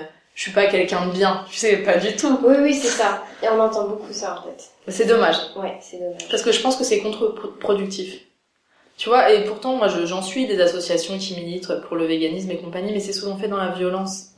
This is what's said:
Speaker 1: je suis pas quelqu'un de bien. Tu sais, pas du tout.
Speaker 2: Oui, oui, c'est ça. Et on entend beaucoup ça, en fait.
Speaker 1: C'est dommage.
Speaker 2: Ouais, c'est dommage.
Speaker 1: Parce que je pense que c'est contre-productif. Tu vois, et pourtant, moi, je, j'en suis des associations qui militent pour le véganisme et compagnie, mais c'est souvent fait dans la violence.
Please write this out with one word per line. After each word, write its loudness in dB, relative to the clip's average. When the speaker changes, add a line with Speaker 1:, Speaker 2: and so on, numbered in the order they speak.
Speaker 1:
je -10
suis -8
pas 4
quelqu'un 2
de -2
bien. 2
Tu -14
sais, 4
pas 4
du 0
tout. 2
Speaker 2:
Oui, 8
oui, 4
c'est -2
ça. 0
Et 0
on 2
entend 0
beaucoup -8
ça, -8
en -16
fait. -18
Speaker 1:
C'est 0
dommage. 6
Speaker 2:
Ouais, -8
c'est -16
dommage. -8
Speaker 1:
Parce 0
que 4
je 2
pense 2
que -2
c'est 2
contre-productif. -4
Tu -6
vois, 6
et 6
pourtant, -2
moi, 2
je, 0
j'en -4
suis -2
des 2
associations 2
qui -8
militent -8
pour -4
le 0
véganisme -2
et -4
compagnie, -6
mais -2
c'est -6
souvent -6
fait -4
dans -4
la -2
violence. -4